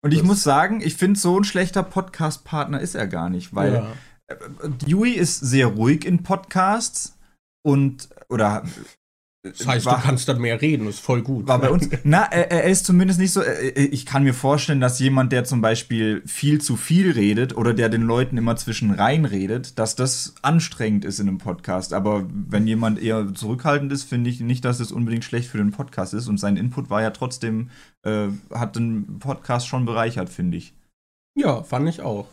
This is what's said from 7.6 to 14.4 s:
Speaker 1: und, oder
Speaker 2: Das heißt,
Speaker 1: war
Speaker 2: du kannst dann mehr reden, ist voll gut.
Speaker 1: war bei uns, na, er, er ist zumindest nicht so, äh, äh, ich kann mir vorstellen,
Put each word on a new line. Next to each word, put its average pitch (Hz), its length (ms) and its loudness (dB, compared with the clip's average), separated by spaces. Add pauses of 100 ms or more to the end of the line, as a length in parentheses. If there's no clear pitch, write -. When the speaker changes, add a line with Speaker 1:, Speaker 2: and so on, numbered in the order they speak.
Speaker 1:
und, 139 440 2 (220)
oder 104 320 0 (800)
Speaker 2:
Das 98 240 -10
heißt, 123 200 0
Speaker 1:
war 123 100 4
Speaker 2:
du 123 60 -2
kannst 131 260 0
dann 127 120 0
mehr 117 200 -2
reden, 147 260 0
ist 101 140 -8
voll 120 220 0
gut. 123 260 -4
Speaker 1:
war 127 100 4
bei 131 120 4
uns, 170 180 2 (160)
na, 165 200 6
er, - 260 0
er 170 140 2
ist 185 220 2
zumindest 185 320 6
nicht 185 140 2
so, 196 100 2
äh, 123 260 -2
äh, 139 180 2
ich 139 200 -2
kann 139 160 0
mir 135 120 4
vorstellen, 139 460 0